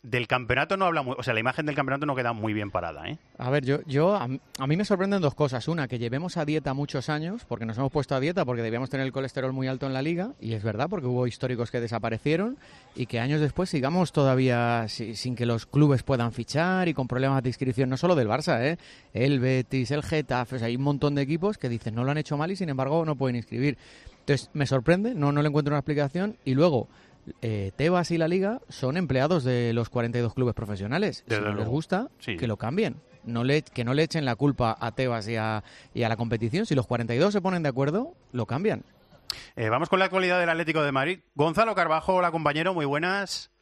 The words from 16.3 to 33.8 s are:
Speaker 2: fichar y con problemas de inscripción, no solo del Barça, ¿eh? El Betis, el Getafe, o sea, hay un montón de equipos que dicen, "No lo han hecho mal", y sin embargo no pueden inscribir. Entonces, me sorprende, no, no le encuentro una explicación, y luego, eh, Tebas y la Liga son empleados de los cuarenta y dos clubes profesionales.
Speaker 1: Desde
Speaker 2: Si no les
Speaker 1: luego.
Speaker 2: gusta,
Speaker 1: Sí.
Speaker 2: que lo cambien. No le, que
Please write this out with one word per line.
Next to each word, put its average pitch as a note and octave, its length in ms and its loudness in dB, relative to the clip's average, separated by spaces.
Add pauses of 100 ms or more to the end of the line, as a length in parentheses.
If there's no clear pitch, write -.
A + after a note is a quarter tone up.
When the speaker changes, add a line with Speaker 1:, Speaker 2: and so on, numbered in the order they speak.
Speaker 2:
fichar F3 560 0
y D3+ 40 -2
con C3 140 -2
problemas C3+ 340 2
de B2+ 80 0
inscripción, B2+ 400 0
no C3 80 0
solo F3+ 180 4
del B2 120 4
Barça, B2+ 340 2
¿eh? D#3 160 0 (360)
El C3 260 2
Betis, B2+ 520 0
el D3 120 0
Getafe, B2+ 540 -2
o - 20 -4
sea, A2+ 80 -2
hay A#2+ 80 0
un C3 80 -2
montón C#3+ 320 2
de C#3 60 2
equipos E3 360 0
que B2+ 120 -4
dicen, A2+ 260 -4
"No A#2+ 80 0
lo C3+ 80 0
han D3+ 60 -2
hecho D3 180 -4
mal", D#3+ 160 -2
y G3 60 -6
sin F#3 120 -4
embargo C#3 360 0
no D3+ 100 0
pueden B2 220 0
inscribir. B2+ 400 -2 (420)
Entonces, - 340 0
me C#3+ 120 0
sorprende, F3 500 2
no, C#3+ 160 2
no D3 100 2
le D3+ 60 2
encuentro D3 260 2
una D3 60 2
explicación, D3+ 680 -2
y C3 100 0
luego, C#3+ 320 4 (540)
eh, G2+ 360 -4
Tebas E3+ 340 2
y E3+ 60 0
la D#3+ 100 2
Liga F#3+ 400 0
son C3+ 300 -4
empleados C#3+ 480 2
de A#2+ 280 2
los A#2 160 0
cuarenta A#2+ 280 -2
y A#2+ 40 2
dos A#2 120 0
clubes B2 200 0
profesionales. A2 720 -4
Speaker 1:
Desde A2 120 -2
Speaker 2:
Si G#2 60 0
no G#2 60 0
les G#2 60 -2
Speaker 1:
luego. A2 160 -2
Speaker 2:
gusta, F#3 380 -2 (100)
Speaker 1:
Sí. - 160 -6
Speaker 2:
que B2 120 -4
lo G#2 100 -2
cambien. D#3 400 -2 (260)
No A#2 220 -4
le, D3 160 2
que - 240 -6